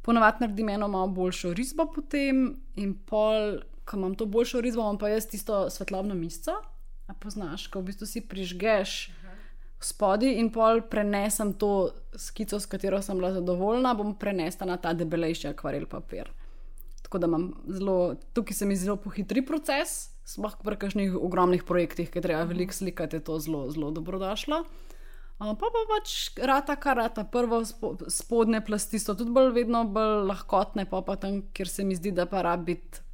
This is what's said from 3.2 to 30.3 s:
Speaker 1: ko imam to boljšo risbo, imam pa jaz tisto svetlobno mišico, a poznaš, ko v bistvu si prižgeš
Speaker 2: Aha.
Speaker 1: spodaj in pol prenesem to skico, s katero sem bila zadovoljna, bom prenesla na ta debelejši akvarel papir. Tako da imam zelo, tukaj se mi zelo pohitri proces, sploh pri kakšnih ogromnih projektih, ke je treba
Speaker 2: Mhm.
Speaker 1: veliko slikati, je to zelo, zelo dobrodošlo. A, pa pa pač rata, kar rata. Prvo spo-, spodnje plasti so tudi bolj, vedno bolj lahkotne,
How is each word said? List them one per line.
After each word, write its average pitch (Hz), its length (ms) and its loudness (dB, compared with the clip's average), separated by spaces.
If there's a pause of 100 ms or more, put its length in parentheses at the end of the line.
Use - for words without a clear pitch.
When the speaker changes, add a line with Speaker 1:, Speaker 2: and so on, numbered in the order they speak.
Speaker 1:
ko - 140 -6
imam 190 180 0
to 220 120 -2
boljšo 233 340 2
risbo, 233 220 0
imam 208 160 0
pa 208 100 0
jaz 220 180 2
tisto 202 420 0
svetlobno 196 460 -2
mišico, 175 420 -4 (460)
a - 120 -10
poznaš, 190 520 -8
ko - 120 -6
v 185 60 -4
bistvu 196 220 -8
si 226 140 -6
prižgeš 190 720 0 (160)
Speaker 2:
Aha. - 240 -14 (460)
Speaker 1:
spodaj 214 560 2
in 233 140 4
pol 226 340 6
prenesem 208 680 2
to 208 180 2 (400)
skico, - 460 -6
s 202 100 -4
katero 196 340 0
sem 196 160 -4
bila 180 160 2
zadovoljna, 196 600 2
bom 208 180 0
prenesla 196 540 -2
na 180 100 0
ta 170 160 0
debelejši 165 560 0
akvarel 143 380 -4
papir. - 440 -8 (680)
Tako - 180 -4
da 170 80 4
imam 165 220 2 (160)
zelo, 190 320 0 (320)
tukaj 214 260 0
se 208 100 -2
mi 202 120 2
zelo 190 200 0
pohitri 202 460 -2
proces, 302 540 0 (260)
sploh 202 360 -6
pri 214 180 -2
kakšnih 196 400 0
ogromnih 180 480 4
projektih, 175 420 2
ke - 120 -4
je 165 40 -4
treba 165 180 2
Speaker 2:
Mhm. 170 80 0
Speaker 1:
veliko 180 240 -2
slikati, 170 440 -4
je 160 60 -2
to 156 160 -4
zelo, 151 280 -4
zelo 151 240 -4
dobrodošlo. 190 720 -2 (720)
A, 208 180 -4
pa 403 120 -2
pa 453 200 0
pač 427 240 0 (240)
rata, 277 420 2
kar 277 200 2
rata. 233 280 0
Prvo 233 380 2
spo-, - 420 -6
spodnje 226 560 2
plasti 208 380 -2
so 202 160 0
tudi 233 160 -2
bolj, 262 200 8
vedno 233 320 4
bolj 214 440 4
lahkotne, 196 580 2